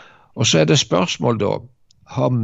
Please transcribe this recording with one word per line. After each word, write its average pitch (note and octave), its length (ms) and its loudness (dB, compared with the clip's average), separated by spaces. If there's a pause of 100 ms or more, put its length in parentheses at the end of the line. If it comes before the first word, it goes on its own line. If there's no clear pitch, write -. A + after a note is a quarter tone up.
(340)
Og A#2 120 -2
så E3 120 2
er D#3+ 60 4
det D#3 140 4
spørsmål D3+ 600 -2
da, G2+ 120 -2 (540)
har C3+ 240 -2 (140)